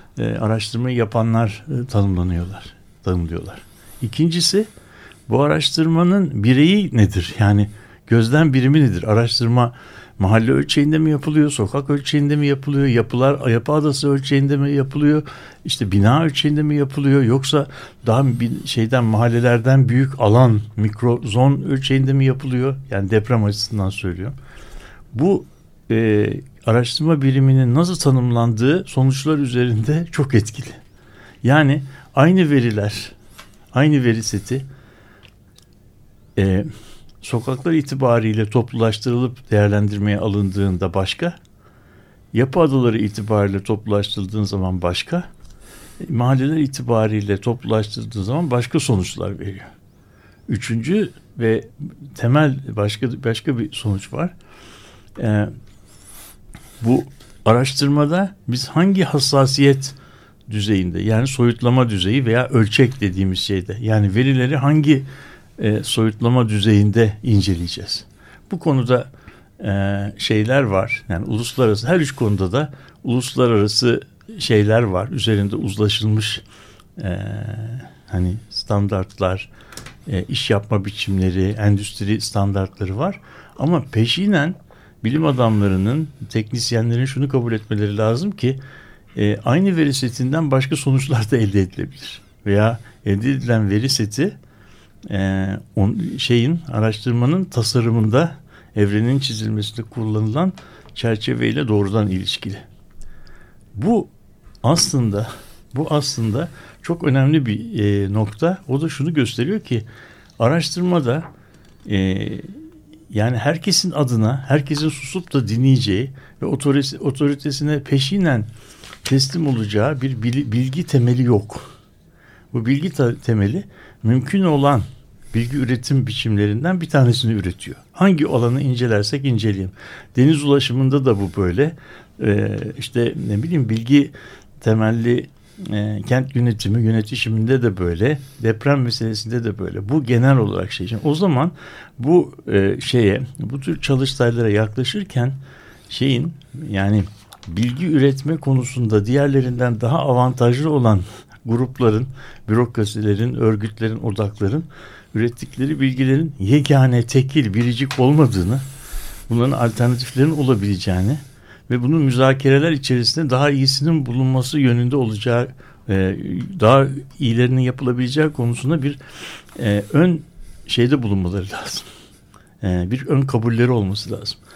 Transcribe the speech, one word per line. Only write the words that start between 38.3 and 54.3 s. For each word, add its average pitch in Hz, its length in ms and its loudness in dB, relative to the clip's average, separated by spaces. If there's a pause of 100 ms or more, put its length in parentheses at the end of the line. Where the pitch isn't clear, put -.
toplulaştırılıp 120 1000 -2
değerlendirmeye 104 680 2
alındığında 98 760 -2
başka, 98 420 -4 (960)
yapı 135 280 2
adaları 127 380 4
itibariyle 101 640 0
toplulaştırıldığın 104 800 -2
zaman 92 380 -2
başka, 90 460 -4 (720)
e, - 120 -8
mahalleler 131 440 2
itibariyle 110 800 0
toplulaştırıldığı 110 880 -4
zaman 139 260 -2
başka 123 300 0
sonuçlar 95 580 -2
veriyor. 95 280 -12 (840)
Üçüncü 120 640 -2 (280)
ve 113 300 0 (460)
temel 135 440 2 (180)
başka, 107 480 -4
başka 117 340 -2
bir - 140 -6
sonuç 98 400 -6
var. 175 220 -6 (840)